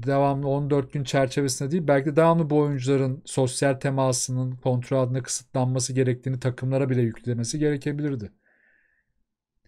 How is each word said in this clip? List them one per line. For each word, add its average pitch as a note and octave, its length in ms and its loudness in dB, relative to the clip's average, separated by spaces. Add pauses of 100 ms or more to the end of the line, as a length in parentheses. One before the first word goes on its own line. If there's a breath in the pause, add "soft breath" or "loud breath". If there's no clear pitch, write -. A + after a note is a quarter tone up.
devamlı, C#3 420 0
on C#3 220 0
dört C#3 220 0
gün C#3+ 120 -2
çerçevesinde C3+ 640 0
değil, D#3+ 180 -2
belki C#3 220 4
de D3 60 0
devamlı E3 340 4
bu D3+ 80 4
oyuncuların C3+ 680 0
sosyal C3+ 500 0
temasının C3 800 -2
kontrol B2+ 420 0
altında B2+ 240 0
kısıtlanması B2+ 720 -2
gerektiğini B2+ 480 0
takımlara C3 500 0
bile B2+ 120 2
yüklemesi A#2 560 -2
gerekebilirdi. D3 760 -2 (1400)